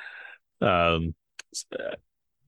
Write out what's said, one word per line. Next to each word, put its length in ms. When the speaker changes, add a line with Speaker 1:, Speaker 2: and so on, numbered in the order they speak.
Speaker 1:
end. 80
Speaker 2:
Um, 460
s-, 220
uh, 220